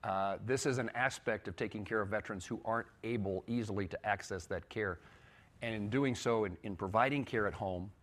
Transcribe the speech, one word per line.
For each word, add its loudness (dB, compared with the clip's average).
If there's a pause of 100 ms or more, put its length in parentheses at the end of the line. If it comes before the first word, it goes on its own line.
Uh, 2 (100)
this 2
is 2
an 0
aspect 0
of -8
taking -4
care 0
of 0
veterans -4
who -4
aren't -2 (140)
able 0
easily 0
to -4
access -2
that -4
care. -2 (640)
And -2
in -2
doing 4
so, 4
in, -2
in -4
providing 4
care 2
at 0
home -2 (120)